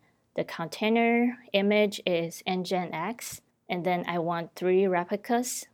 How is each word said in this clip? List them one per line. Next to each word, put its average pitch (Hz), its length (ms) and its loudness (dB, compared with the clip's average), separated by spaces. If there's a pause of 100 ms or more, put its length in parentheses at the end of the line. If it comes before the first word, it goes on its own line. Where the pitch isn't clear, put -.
(360)
the - 80 -2
container 233 920 2 (140)
image 202 540 2
is 170 400 -2
Nginx, 180 920 -4 (300)
and 180 140 -4
then 175 220 0
I 175 120 -2
want 170 360 -4
three 185 320 4
replicas 202 880 -2